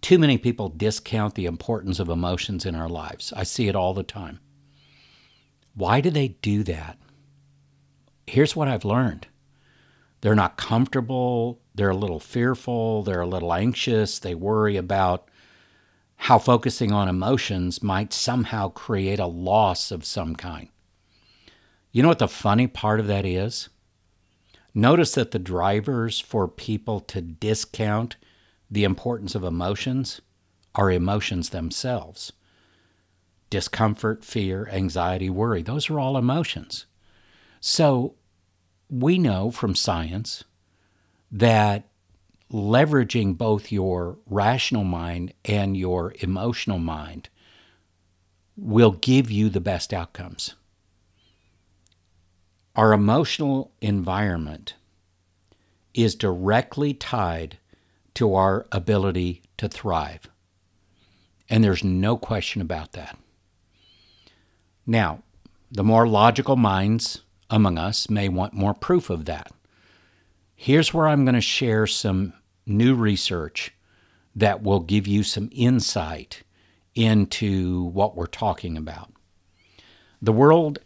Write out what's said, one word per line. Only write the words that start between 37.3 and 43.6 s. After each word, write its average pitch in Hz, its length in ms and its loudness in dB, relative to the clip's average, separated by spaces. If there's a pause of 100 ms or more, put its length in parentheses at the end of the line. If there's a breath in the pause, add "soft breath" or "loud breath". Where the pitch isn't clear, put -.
So 139 540 2 (720)
we 143 280 2
know 110 340 2
from 101 240 -2
science 87 680 -4 (880)
that 107 580 2 (640)
leveraging 113 840 2
both 107 340 0